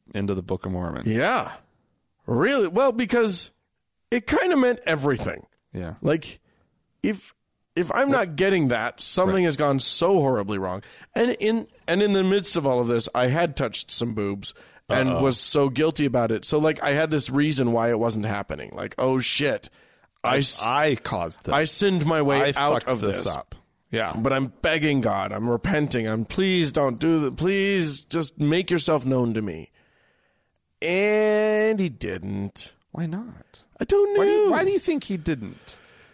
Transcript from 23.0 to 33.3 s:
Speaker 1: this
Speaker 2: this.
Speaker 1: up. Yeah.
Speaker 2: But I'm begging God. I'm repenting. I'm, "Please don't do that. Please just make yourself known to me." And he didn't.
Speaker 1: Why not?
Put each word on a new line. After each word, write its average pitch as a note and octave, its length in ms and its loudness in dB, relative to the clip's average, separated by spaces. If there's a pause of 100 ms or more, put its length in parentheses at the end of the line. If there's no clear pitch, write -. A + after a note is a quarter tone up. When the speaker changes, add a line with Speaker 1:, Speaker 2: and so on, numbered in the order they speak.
Speaker 1:
this G2 240 -2
Speaker 2:
this. - 100 -4
Speaker 1:
up. - 200 -12 (360)
Yeah. G#2+ 260 -2
Speaker 2:
But A#2+ 160 0
I'm C3+ 200 -2 (100)
begging D3+ 380 2
God. G2+ 320 -2
I'm G#2+ 160 -4
repenting. B2+ 600 0
I'm, A2 160 -2
"Please F3+ 480 0
don't C3+ 260 0
do D#3+ 220 2
that. C3+ 160 -2
Please F#3 680 0
just D#3+ 340 -4
make D#3+ 320 2
yourself D#3 360 2
known B2 280 2
to A2 80 -2
me." D#2+ 280 -8 (1120)
And G#3+ 960 2
he F#3 80 2
didn't. G2 840 -8 (180)
Speaker 1:
Why E3 140 -6
not? G3+ 580 -12 (160)